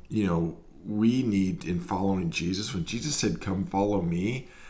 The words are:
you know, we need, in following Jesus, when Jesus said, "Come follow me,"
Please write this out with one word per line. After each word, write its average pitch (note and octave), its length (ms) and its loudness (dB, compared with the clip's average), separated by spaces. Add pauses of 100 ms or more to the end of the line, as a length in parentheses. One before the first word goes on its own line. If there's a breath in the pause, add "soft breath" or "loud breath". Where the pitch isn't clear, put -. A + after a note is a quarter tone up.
you G#2+ 180 2
know, E2+ 320 2 (280)
we A2 380 4
need, G2 420 2
in F2 160 -2
following F#2+ 480 0
Jesus, F#2+ 440 -2
when E2+ 120 -2
Jesus A#2+ 320 -4
said, F#2 240 0
"Come F#2+ 240 -2
follow G2 360 2
me," F#2 460 -2 (220 loud breath)